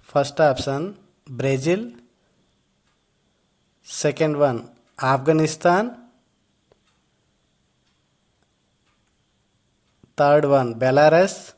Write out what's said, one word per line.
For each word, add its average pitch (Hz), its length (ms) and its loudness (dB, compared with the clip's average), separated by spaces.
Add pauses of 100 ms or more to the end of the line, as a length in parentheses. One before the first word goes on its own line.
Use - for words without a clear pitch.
ఫస్ట్ 143 400 -2
ఆప్షన్ 139 360 -4 (560)
బ్రెజిల్, 139 440 -2 (2250)
సెకండ్ 151 400 -2
వన్ 123 160 0 (520)
ఆఫ్ఘనిస్తాన్, 156 800 0 (4000)
థర్డ్ 147 340 4
వన్ 127 160 2 (160)
బెలారస్ 156 540 4 (180)